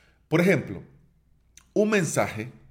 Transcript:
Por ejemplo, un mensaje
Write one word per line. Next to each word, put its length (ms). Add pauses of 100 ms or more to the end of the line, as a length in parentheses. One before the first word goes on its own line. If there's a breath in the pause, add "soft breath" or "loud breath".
(280 soft breath)
Por 120
ejemplo, 420 (920)
un 180
mensaje 600 (180)